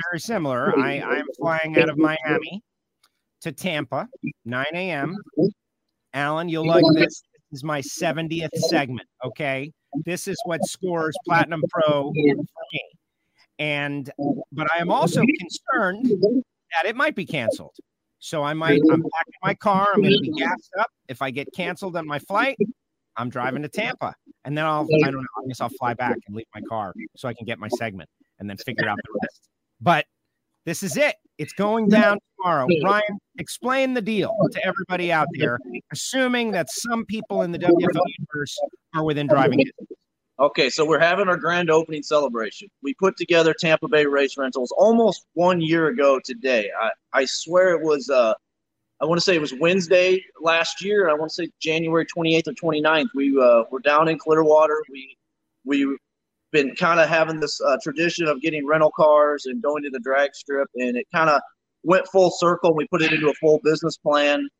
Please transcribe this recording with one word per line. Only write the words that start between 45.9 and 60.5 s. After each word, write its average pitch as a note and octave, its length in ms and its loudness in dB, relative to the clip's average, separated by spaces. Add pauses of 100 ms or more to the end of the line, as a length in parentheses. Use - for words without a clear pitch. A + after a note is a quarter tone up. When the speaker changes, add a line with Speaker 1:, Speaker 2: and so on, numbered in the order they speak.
Speaker 2:
today. A#2 560 -2
I, A2 120 0 (220)
I C3+ 120 2
swear F3+ 460 2
it D#3+ 120 0
was, C#3+ 280 0
uh, A#2+ 240 4 (680)
I C#3 60 -2
wanna E3+ 140 2
say F#3 140 2
it D#3+ 60 2
was C3+ 140 -6
Wednesday F3+ 680 2 (180)
last E3 420 0
year. G3 280 2
I D3+ 40 4
wanna D#3 160 -4
say E3 180 -6 (120)
January D#3+ 440 0
twenty-eighth E3 440 0
or D3 60 -6
twenty-ninth. D#3 600 0
We, C#3 160 2
uh, B2 400 6
were C3 100 -6
down D3 280 4
in D#3+ 100 0
Clearwater. D#3 720 4
We, C3+ 260 -18 (480)
we've C#3 320 0 (560)
been C3+ 220 2
kinda E3 320 4
having D#3+ 320 0
this, D3 220 -4
uh, C3 220 2
tradition D#3+ 440 -2
of C#3+ 140 0
getting D3+ 260 -4
rental D#3 300 4
cars D3 480 4
and B2 180 -6
going D3 200 -2
to C#3+ 80 -8
the B2+ 100 -6
drag C3+ 340 0
strip, C#3 400 -4